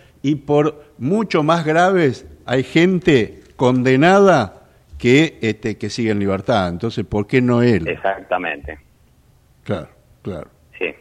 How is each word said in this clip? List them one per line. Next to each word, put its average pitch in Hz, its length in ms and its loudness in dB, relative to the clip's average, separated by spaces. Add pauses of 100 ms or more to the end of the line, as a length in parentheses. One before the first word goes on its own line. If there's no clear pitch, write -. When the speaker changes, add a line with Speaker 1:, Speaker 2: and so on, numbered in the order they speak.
(220)
Speaker 1:
y 143 140 0
por 147 480 -2 (160)
mucho 180 420 -2
más 160 240 0
graves 165 600 0 (180)
hay 127 180 -2
gente 165 800 0 (140)
condenada 131 1120 2 (320)
que, 139 420 2
este, 107 360 -4
que 107 120 -8
sigue 110 220 -4
en 101 80 -2
libertad. 98 500 -2
Entonces, 98 360 -6
¿por 104 200 -4
qué 131 160 0
no 120 220 2
él? 98 240 0
Speaker 2:
Exactamente. 82 880 -6 (840)
Speaker 1:
Claro, 82 240 -8 (340)
claro. 87 280 -12 (280)
Speaker 2:
Sí, - 80 -8 (160)